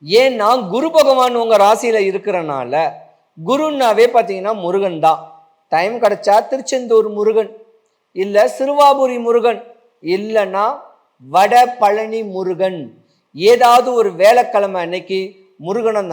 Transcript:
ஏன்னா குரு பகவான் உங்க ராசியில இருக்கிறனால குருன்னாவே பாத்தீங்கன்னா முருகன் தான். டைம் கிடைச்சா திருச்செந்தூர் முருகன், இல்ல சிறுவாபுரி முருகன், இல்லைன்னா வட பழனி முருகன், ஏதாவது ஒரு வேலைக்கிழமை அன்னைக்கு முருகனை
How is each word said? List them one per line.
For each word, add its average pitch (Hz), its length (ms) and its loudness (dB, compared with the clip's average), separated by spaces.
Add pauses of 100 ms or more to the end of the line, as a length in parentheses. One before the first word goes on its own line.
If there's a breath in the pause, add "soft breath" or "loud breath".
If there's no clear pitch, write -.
(220)
ஏன்னா 233 260 0 (240)
குரு 269 240 -2
பகவான் 262 460 2
உங்க 226 140 2 (100)
ராசியில 220 340 0 (100)
இருக்கிறனால 165 640 -6 (640)
குருன்னாவே 247 680 2 (100)
பாத்தீங்கன்னா 196 380 -2 (100)
முருகன் 180 420 -2
தான். 160 160 2 (500)
டைம் 185 320 -2
கிடைச்சா 202 320 2 (140)
திருச்செந்தூர் 233 680 -2
முருகன், 214 340 -2 (640)
இல்ல 202 400 0
சிறுவாபுரி 269 600 2 (100)
முருகன், 233 340 0 (540)
இல்லைன்னா 202 500 -2 (680)
வட 208 180 4 (280)
பழனி 220 420 -2 (100)
முருகன், 185 480 -4 (540)
ஏதாவது 240 540 4 (100)
ஒரு 220 100 0 (140)
வேலைக்கிழமை 202 640 2
அன்னைக்கு 180 360 -6 (460)
முருகனை 214 460 -2